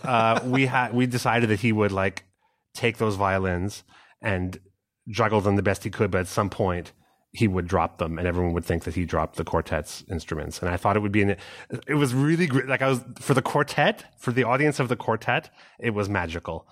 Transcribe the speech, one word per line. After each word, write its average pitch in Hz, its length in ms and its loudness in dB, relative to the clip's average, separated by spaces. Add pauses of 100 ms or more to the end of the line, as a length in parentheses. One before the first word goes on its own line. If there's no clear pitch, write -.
uh, 113 380 4
<laughs> - 20 -6
we 131 220 2
had, 123 280 0
we 127 120 2
decided 120 440 2
that 101 100 2
he 113 120 2
would, 104 200 2
like, 98 320 -2 (500)
take 117 240 -2
those 107 180 2
violins 95 640 0 (400)
and 92 360 -2 (500)
juggle 107 320 2
them 98 160 4
the 98 60 2
best 95 220 0
he 107 60 -6
could, 101 220 -2
but 92 100 0
at 90 60 -8
some 104 220 -2
point 87 420 -4 (380)
he - 160 0
would 92 220 0
drop 85 300 0
them, 82 200 -4
and 90 80 -2
everyone 87 280 0
would 85 100 -2
think 85 200 -2
that 78 100 -6
he 90 100 0
dropped 80 320 -2
the 80 80 -2
quartet's - 640 -4
instruments. 78 500 -6
And 90 100 -2
I 87 80 -2
thought 101 180 2
it 104 40 2
would 104 120 -2
be 104 100 4
an, 98 140 2 (500)
it 143 80 -2
was 143 200 2
really 160 320 2
great. 127 200 0
Like, 131 140 -2
I 135 80 2
was, 131 160 0 (160)
for - 140 0
the 123 80 4
quartet, 151 600 0 (160)
for 127 140 -2
the 120 120 2
audience 135 360 2
of 123 80 0
the 120 80 -2
quartet, 120 540 -2 (280)
it 117 120 -2
was 101 180 0
magical. 85 640 -4